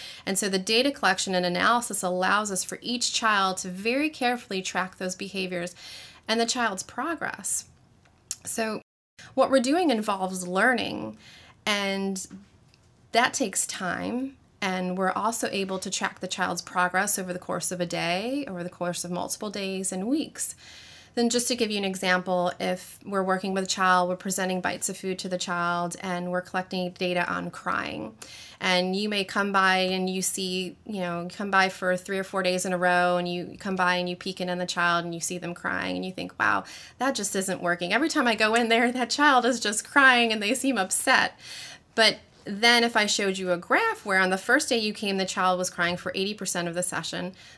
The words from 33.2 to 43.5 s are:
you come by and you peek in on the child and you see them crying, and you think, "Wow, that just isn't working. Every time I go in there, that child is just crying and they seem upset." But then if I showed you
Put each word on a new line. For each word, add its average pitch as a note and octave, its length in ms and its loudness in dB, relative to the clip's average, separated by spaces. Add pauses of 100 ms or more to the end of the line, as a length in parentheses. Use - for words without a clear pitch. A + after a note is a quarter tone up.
you F3 320 -6
come F#3+ 160 -4
by F3+ 220 2
and F3+ 120 -2
you F3+ 60 -4
peek F#3 260 -8
in F3+ 80 -2
on F3 80 -2
the F3+ 80 -4
child F3 400 2
and E3+ 80 -6
you E3+ 80 -8
see F3+ 160 -4
them F3 160 -8
crying, F3+ 420 -4
and F3+ 80 -4
you F#3 80 -6
think, - 280 -8
"Wow, G#2 240 2 (340)
that C4+ 160 0
just G#3 220 -4
isn't F#3+ 260 -2
working. F3 320 0
Every C#4+ 160 2
time D4 160 0
I A#3 80 4
go A3 220 4
in A#3 140 2
there, A#3+ 220 4
that A#3+ 200 -2
child C#4 340 6
is A#3+ 140 2
just G#3 280 -2
crying A#3+ 460 6
and A3 80 -2
they G#3 140 0
seem C4 240 2
upset." - 580 2 (560)
But A3 240 4 (300)
then A#3 360 6
if A#3 120 2
I G#3 120 4
showed G3 320 0
you F#3 120 0